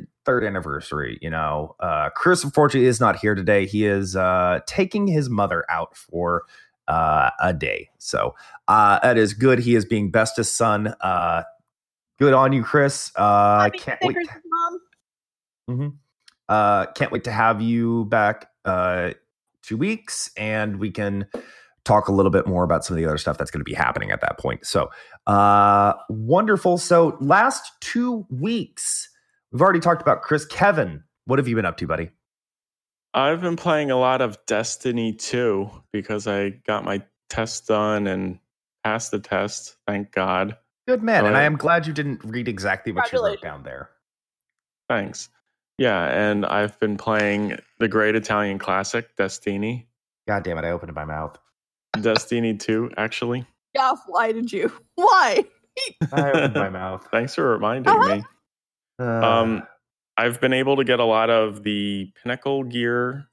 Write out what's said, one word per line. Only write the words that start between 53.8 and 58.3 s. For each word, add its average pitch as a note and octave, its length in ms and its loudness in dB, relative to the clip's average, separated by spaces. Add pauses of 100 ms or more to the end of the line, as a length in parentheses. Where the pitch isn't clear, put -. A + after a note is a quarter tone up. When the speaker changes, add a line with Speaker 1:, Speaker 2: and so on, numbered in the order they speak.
Speaker 2:
why A3 240 0
did A3+ 200 -6
you? F#3+ 200 -2 (140)
<laughs> - 100 -20
Why? F4 480 4 (680)
Speaker 1:
I C#3+ 200 0
opened C3+ 240 2
my G2 140 -2
mouth. F#2 380 -10
Speaker 3:
<laughs> - 40 -20
Thanks A#2 240 -2
for D3+ 160 0
reminding A#2 420 0
Speaker 2:
Uh-huh. A4+ 220 4
Speaker 3:
me. G#2 80 -6 (760)